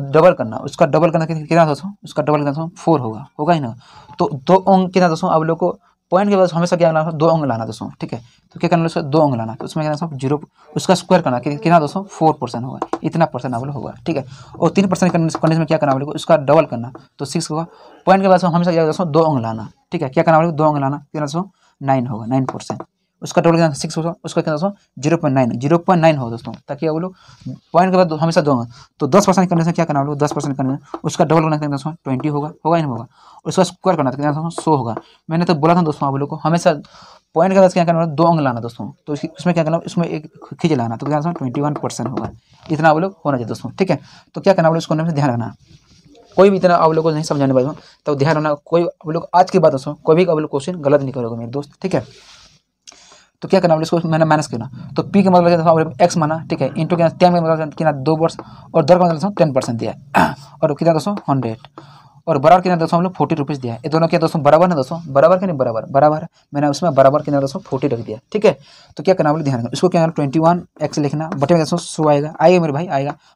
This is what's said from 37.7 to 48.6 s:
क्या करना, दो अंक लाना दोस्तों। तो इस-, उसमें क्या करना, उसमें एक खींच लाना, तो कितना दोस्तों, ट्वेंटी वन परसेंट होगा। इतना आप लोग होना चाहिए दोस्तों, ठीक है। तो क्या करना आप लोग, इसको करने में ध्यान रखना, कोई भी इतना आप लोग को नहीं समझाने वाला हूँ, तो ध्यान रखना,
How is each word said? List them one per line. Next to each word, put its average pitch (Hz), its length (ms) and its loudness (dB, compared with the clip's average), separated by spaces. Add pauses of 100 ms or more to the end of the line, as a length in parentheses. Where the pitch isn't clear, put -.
क्या 175 120 0
करना, 165 200 0
दो 156 180 0
अंक 165 180 4
लाना 120 180 -2
दोस्तों। 117 300 -10 (180)
तो 151 60 -6
इस-, 151 160 -8
उसमें 175 240 -4
क्या 165 100 2
करना, 160 140 0
उसमें 170 300 -4
एक 156 240 -10 (300)
खींच 165 100 -2
लाना, 117 240 -2
तो 135 100 -10
कितना 147 140 -2
दोस्तों, 170 140 -4
ट्वेंटी 135 280 -6
वन 147 120 -2
परसेंट 123 360 -8
होगा। 113 220 -8 (400)
इतना 160 180 2
आप 151 80 4
लोग 190 280 -4
होना 139 120 0
चाहिए 117 100 -6
दोस्तों, 117 240 -10
ठीक 185 200 -2
है। 143 80 -2 (360)
तो 160 60 -10
क्या 196 120 4
करना 170 140 2
आप 165 60 4
लोग, 165 40 -2
इसको 160 180 -4
करने 156 80 -2
में 165 100 -2
ध्यान 143 160 0
रखना, 117 240 -4 (840)
कोई 196 120 8
भी 196 80 2
इतना 175 180 4
आप 165 160 4
लोग 160 120 0
को 165 80 0
नहीं 151 120 -4
समझाने 139 300 0
वाला 127 140 2
हूँ, 170 100 -8 (280)
तो - 100 -2
ध्यान 151 200 2
रखना, 151 180 -2 (120)